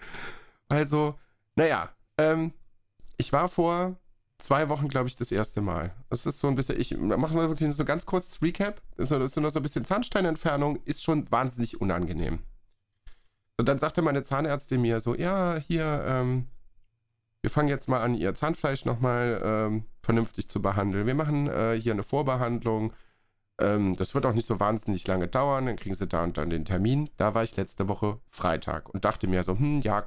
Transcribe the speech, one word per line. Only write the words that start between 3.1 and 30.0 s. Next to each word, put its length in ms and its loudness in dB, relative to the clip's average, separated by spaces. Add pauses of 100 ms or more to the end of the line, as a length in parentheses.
ich 140 -2
war 160 4
vor 520 0 (380)
zwei 320 2
Wochen, 180 0
glaub 200 0
ich, 80 -6
das 160 -4
erste 300 0
Mal. 320 -2 (160)
Das 160 -4
ist 140 -2
so 80 2
ein 80 2
bisschen, 240 0
ich 180 -2
mach 360 2
mal 160 2
wirklich 240 0
so 100 0
ein 20 -4
ganz 200 -2
kurzes 360 -2
Recap. 400 0 (140)
Das 100 -2
ist 40 0
nur, 100 2
das 120 0
ist 80 -2
nur 120 2
so 80 0
ein 40 -2
bisschen 220 -2
Zahnsteinentfernung, 1000 0
ist 180 -2
schon 280 2
wahnsinnig 500 0
unangenehm. 580 0 (1160)
Und 100 2
dann 120 4
sagte 220 0
meine 220 2
Zahnärztin 580 -2
mir 200 2
so, 140 -2
„Ja, 420 0
hier, 500 -2
ähm, 400 0 (920)
wir 80 0
fangen 180 2
jetzt 220 -2
mal 120 2
an, 140 2
Ihr 200 0
Zahnfleisch 500 -2
nochmal, 580 0
ähm, 400 0 (180)
vernünftig 460 0
zu 140 -2
behandeln. 460 2
Wir 80 0
machen, 320 2
äh, 300 0
hier 140 0
eine 120 0
Vorbehandlung. 880 0 (680)
Ähm, 380 4
das 180 0
wird 100 2
auch 80 2
nicht 140 0
so 140 0
wahnsinnig 460 0
lange 200 2
dauern, 380 0
dann 100 -2
kriegen 180 -6
Sie 140 -2
da 160 0
und 140 -2
dann 120 0
den 140 -2
Termin.“ 540 0
Da 160 2
war 100 2
ich 140 -6
letzte 320 -2
Woche 300 -2 (100)
Freitag 600 -2
und 140 -6
dachte 240 0
mir 160 4
so, 160 0
„Hm, 220 2
ja, 260 2